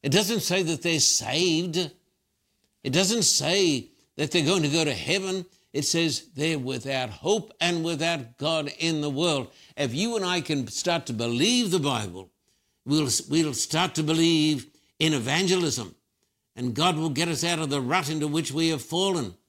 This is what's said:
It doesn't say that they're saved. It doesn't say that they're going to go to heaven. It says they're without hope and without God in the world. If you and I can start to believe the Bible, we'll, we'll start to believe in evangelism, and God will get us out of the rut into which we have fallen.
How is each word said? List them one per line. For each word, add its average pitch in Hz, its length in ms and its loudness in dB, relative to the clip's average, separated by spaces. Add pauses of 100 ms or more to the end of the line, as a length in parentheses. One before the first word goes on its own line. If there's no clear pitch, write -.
It 139 80 -2
doesn't 196 300 2
say 185 220 0
that 165 200 -2
they're 165 180 0
saved. 160 880 0 (920)
It - 80 -2
doesn't 196 320 4
say 160 680 2 (260)
that 147 140 -2
they're 170 140 2
going 175 180 4
to 147 60 2
go 160 160 2
to 143 100 0
heaven. 185 520 -2 (260)
It 143 120 -2
says 165 400 0 (100)
they're 156 240 -2
without 127 520 -4
hope 180 500 -2
and 170 240 0
without 160 540 -4
God 151 400 -2
in 165 220 -2
the 147 100 -2
world. 143 420 -2 (240)
If 127 180 -2
you 226 220 0
and 202 80 -2
I 180 160 0
can 143 280 -2
start 170 380 -2
to 123 60 -6
believe 143 580 2
the 185 80 2
Bible, 107 520 -4 (540)
we'll, 143 260 0 (180)
we'll 151 260 0
start 165 420 -2
to 160 60 0
believe 156 640 2 (320)
in 160 140 4
evangelism, 147 840 0 (600)
and 123 200 -4
God 160 220 2
will 156 140 -2
get 156 180 -2
us 156 160 -2
out 170 140 0
of 156 120 -2
the 143 100 0
rut 139 280 0
into 156 180 -2
which 147 260 -2
we 160 160 0
have 156 140 -2
fallen. 170 540 -2 (120)